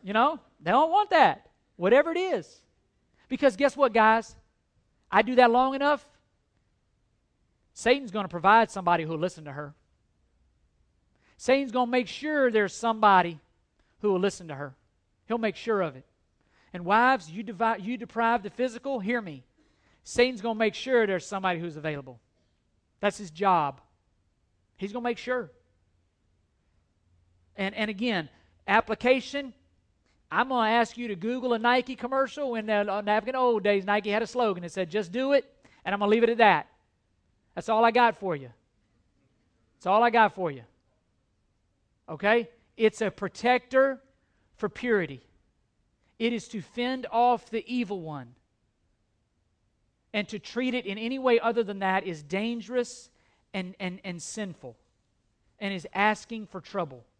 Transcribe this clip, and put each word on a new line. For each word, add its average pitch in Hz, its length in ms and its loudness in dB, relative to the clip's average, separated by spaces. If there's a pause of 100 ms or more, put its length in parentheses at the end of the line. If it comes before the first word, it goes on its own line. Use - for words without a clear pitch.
You 190 120 -10
know? 254 260 2 (220)
They 160 100 -2
don't 294 180 4
want 403 200 2
that. 254 400 4 (260)
Whatever 254 360 4
it 320 60 -2
is. 349 440 -4 (640)
Because 254 300 0
guess 277 180 2
what, 262 180 2
guys? 220 420 4 (760)
I 202 120 6
do 254 120 0
that 240 160 8
long 262 240 2
enough, 285 300 0 (1700)
Satan's 254 380 0
gonna 196 180 -4
provide 202 420 4
somebody 175 320 0
who'll 160 140 -6
listen 170 280 -4
to 147 60 -14
her. 147 220 -12 (1600)
Satan's 269 340 0
gonna 240 200 0
make 247 160 0
sure 285 420 0
there's 214 240 0
somebody 196 640 2 (600)
who 208 120 0
will 185 80 2
listen 185 280 -2
to 151 80 -10
her. 135 180 -12 (540)
He'll 226 100 -4
make 220 180 -2
sure 214 260 -2
of 151 140 -4
it. 131 100 -20 (680)
And 175 140 -10
wives, 220 440 2
you 185 140 -10
devi-, 214 380 -2
you 233 160 -6
deprive 226 460 -2
the 202 60 -8
physical, 254 500 -6
hear 226 220 -2
me. 151 220 -14 (600)
Satan's 247 380 0
gonna 220 160 -4
make 220 180 0
sure 240 300 2
there's 190 200 -2
somebody 185 340 -2
who's 165 160 -8
available. 143 460 -10 (800)
That's 196 160 -2
his 190 140 -14
job. 156 500 0 (960)
He's 202 160 -10
gonna 240 100 -8
make 240 140 -4
sure. 247 340 -6 (2000)
And, 196 200 -4
and 214 140 -4
again, 196 400 -4 (380)
application, 240 880 0 (760)
I'm 233 180 0
gonna 233 220 0
ask 226 260 0
you 240 120 -8
to 202 60 -6
Google 240 380 -4
a 226 60 -2
Nike 247 360 0
commercial. 269 600 -4
In 220 100 -6
the, 208 320 0
in 208 80 -6
the 214 300 0
old 247 280 2
days, 196 220 2
Nike 208 240 0
had 214 140 0
a 214 40 -8
slogan 208 360 -2
that 170 80 -10
said, 185 180 -4
"Just 180 220 -4
do 262 220 0
it, 269 120 4 (400)
and 185 80 -4
I'm 202 60 -4
gonna 208 100 0
leave 226 140 6
it 233 60 4
at 233 80 0
that." 202 300 6 (840)
That's - 160 -10
all 226 160 4
I 233 60 6
got 233 260 4
for 185 180 -4
you. 131 140 -12 (1300)
That's - 100 -14
all 196 160 4
I 240 80 4
got 220 240 4
for 180 160 -4
you. 131 140 -14 (1500)
Okay? 208 400 0 (260)
It's 220 260 2
a 202 100 -2
protector 254 880 0 (540)
for 208 140 -6
purity. 180 520 -2 (960)
It 233 160 0
is 220 160 -8
to 214 120 -10
fend 254 500 -6
off 240 400 2
the 220 200 -6
evil 208 300 -4
one. 139 320 -12 (1800)
And 208 160 -4
to - 100 -10
treat 254 340 -4
it 247 120 -4
in 196 120 -8
any 240 220 -6
way 254 200 4
other 233 240 0
than 196 160 -8
that 190 260 0
is 160 180 -8
dangerous 226 880 -6 (420)
and, 185 260 -8
and, 185 240 -8
and 175 180 -10
sinful 175 560 -12 (800)
and 196 140 -6
is 170 200 -10
asking 214 540 -2
for 190 140 -12
trouble. 135 420 -8 (160)